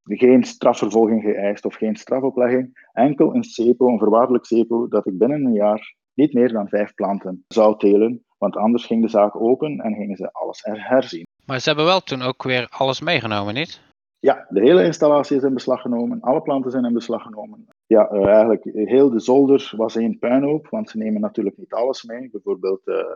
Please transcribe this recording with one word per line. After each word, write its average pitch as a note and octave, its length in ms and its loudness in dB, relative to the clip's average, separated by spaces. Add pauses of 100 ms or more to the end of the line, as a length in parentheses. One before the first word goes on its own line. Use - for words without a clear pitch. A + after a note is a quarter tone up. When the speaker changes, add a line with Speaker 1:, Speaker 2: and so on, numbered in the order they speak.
Speaker 1:
geen A#2+ 400 4
strafvervolging A2+ 800 0
geëist G2+ 420 -2
of G2+ 100 -6
geen A2 220 -4
strafoplegging, B2+ 960 -2
enkel C#3 420 2
een A#2+ 100 0
cepo, A#2+ 440 2
een A#2 100 2
voorwaardelijk A#2 460 2
cepo, A#2 440 0
dat G#2+ 180 -2
ik F#2 120 -6
binnen C#3+ 260 0
een A#2+ 80 0
jaar G#2 440 -2 (180)
niet C#3+ 180 2
meer B2 200 2
dan G2+ 160 -6
vijf G#2 260 -4
planten F#2+ 540 -6
zou G#2+ 300 4
telen, G#2+ 460 2 (140)
want G2 180 -4
anders A#2 300 0
ging A2+ 160 0
de A2 60 2
zaak G#2 320 2
open C3 400 -2
en A2 140 -6
gingen G#2 220 -8
ze F#2+ 160 -10
alles - 320 -12
her-, G#2 240 -10
herzien. A#2+ 380 -2 (200)
Speaker 2:
Maar C3 140 -6
ze - 80 -6
hebben D3+ 180 0
wel F#3 140 2
toen C3 220 -8
ook B2+ 200 -6
weer B2+ 280 -2
alles C3 300 -4
meegenomen, G#2+ 540 -4
niet? D#3 260 -10 (400)
Speaker 1:
Ja, - 280 0
de G2 120 -2
hele F3 240 6
installatie D3 520 0
is B2+ 60 -2
in C3+ 120 0
beslag B2 260 -4
genomen, A#2+ 400 -6
alle D3 220 -2
planten C3+ 280 -4
zijn B2 140 -2
in A#2 80 -2
beslag A#2 300 -4
genomen. G#2+ 440 -18 (200)
Ja, G#2+ 220 4
eh, G2 180 0
eigenlijk G#2+ 380 4 (100)
heel B2+ 360 4
de A2+ 100 0
zolder C3+ 560 2
was A2+ 200 -4
één A2+ 220 -2
puinhoop, C#3+ 520 -2
want G#2+ 200 -8
ze A2 80 -12
nemen A2 220 -4
natuurlijk G2+ 360 -4
niet G2 160 -20
alles B2 320 -4
mee. A#2+ 260 -14
Bijvoorbeeld, F#2+ 560 -6
eh, F2+ 80 -4 (220)